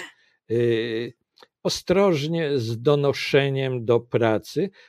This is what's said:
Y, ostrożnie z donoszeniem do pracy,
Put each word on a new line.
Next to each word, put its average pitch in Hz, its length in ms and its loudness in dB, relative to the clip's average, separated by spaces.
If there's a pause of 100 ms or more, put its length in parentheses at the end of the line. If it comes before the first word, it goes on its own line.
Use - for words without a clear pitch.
(500)
Y, 117 600 -2 (500)
ostrożnie 165 960 0
z 113 240 -4
donoszeniem 139 1040 0
do 117 160 4
pracy, 120 720 -2 (180)